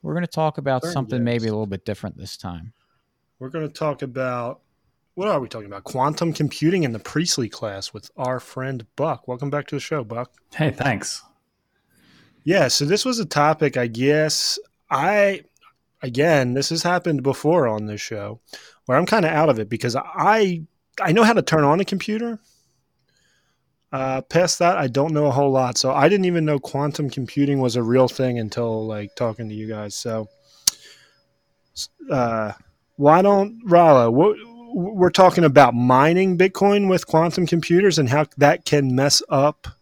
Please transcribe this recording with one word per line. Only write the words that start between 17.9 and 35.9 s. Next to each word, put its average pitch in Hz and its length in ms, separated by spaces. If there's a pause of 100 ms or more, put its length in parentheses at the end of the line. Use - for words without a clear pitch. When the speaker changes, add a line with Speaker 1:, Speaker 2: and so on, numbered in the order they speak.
Speaker 2:
show, 107 400 (460)
where 127 100
I'm 175 100
kinda 202 220
out 156 200
of 117 100
it 104 100
because 120 280
I, 180 680 (380)
I 190 120
know 220 120
how 226 80
to 202 100
turn 156 220
on 151 160
a 196 40
computer. 214 540 (1500)
Uh, 131 300
past 170 360
that, 175 200
I 147 80
don't 135 260
know 147 140
a 139 40
whole 139 200
lot. 131 260
So 131 160
I 143 160
didn't 190 160
even 170 220
know 147 120
quantum 143 520
computing 139 500
was 120 160
a 123 60
real 123 260
thing 127 300
until, 113 480
like, 104 300
talking 113 340
to 107 40
you 110 140
guys. 107 260
So, 110 340 (1500)
s-, - 140 (220)
uh, 113 420 (440)
why 151 260
don't, 202 420
Rollo, 160 460
what, 175 260 (380)
we're 180 360
talking 185 340
about 131 300
mining 156 640